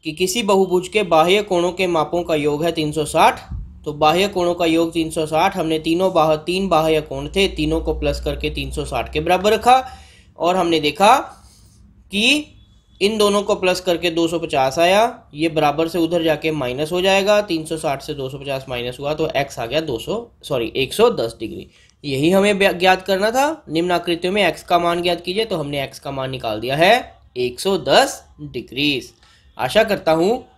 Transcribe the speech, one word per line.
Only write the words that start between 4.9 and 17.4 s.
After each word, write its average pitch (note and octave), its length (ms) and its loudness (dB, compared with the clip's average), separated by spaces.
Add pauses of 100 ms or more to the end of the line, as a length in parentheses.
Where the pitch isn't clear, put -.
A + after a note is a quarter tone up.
तीन D#3+ 180 -2
सौ D#3+ 160 -4
साठ, E3 300 0
हमने D#3+ 220 -2
तीनों E3+ 340 0
बाह-, D#3+ 240 4
तीन F3+ 320 -4
बाह्य D#3+ 340 2
कोण C#3+ 260 -8
थे, G3 200 0
तीनों D#3 320 -2
को D#3+ 140 -4
प्लस D3 260 -4
करके D3 300 -6
तीन C#3+ 200 -8
सौ D3 140 -6
साठ B2+ 280 -6
के D3+ 80 -4
बराबर F3+ 320 2
रखा, A3 240 6 (640)
और F3+ 180 2
हमने E3+ 240 2
देखा F#3+ 340 4 (1000)
कि B3+ 320 2 (560)
इन G#3+ 180 0
दोनों G3+ 240 2
को G#3 120 0
प्लस F3+ 260 0
करके F3 300 0
दो E3 180 0
सौ E3+ 100 -2
पचास D3+ 400 0
आया, G3+ 560 2
ये D#3 160 -2
बराबर D#3 380 0
से F3 100 -6
उधर E3 240 0
जाके D#3+ 300 0
माइनस D3 400 -4
हो F3+ 80 -2
जाएगा, G3 420 2